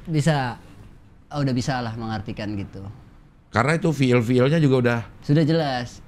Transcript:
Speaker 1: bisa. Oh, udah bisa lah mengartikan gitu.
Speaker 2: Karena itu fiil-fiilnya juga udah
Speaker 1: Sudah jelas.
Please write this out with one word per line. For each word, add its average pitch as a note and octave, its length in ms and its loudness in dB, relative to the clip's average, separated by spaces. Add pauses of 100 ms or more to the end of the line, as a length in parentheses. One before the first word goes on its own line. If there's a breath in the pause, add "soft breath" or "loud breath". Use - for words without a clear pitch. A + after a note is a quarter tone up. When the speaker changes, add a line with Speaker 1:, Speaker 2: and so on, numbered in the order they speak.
Speaker 1:
bisa. D3 520 0 (720)
Oh, - 120 -8
udah C3+ 120 0
bisa B2+ 260 -2
lah A#2 160 -6
mengartikan A2 600 -8
gitu. G2 260 -10 (680)
Speaker 2:
Karena A#2+ 240 0
itu E3+ 160 0
fiil-fiilnya B2+ 720 4
juga C#3 200 4
udah A#2+ 220 2 (200)
Speaker 1:
Sudah D3 200 2
jelas. C#3+ 680 -2